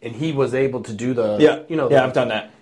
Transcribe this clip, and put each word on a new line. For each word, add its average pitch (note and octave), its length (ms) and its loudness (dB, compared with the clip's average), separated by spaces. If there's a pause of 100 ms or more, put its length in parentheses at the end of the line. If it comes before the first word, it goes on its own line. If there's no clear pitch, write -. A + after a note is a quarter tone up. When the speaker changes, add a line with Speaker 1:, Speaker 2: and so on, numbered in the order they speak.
Speaker 1:
and A#2+ 140 -12
he D#3 160 -4
was C3+ 220 0
able C3 280 -2
to A2+ 120 -12
do A#2+ 200 -4
the, G#2+ 260 0
Speaker 2:
Yeah. D3 200 6 (100)
Speaker 1:
you E3 60 -4
know, C#3 140 0
Speaker 2:
Yeah, C#3 120 6
Speaker 1:
the - 40 2
Speaker 2:
I've B2 80 -4
done B2 160 2
that. G#2+ 220 -6 (100)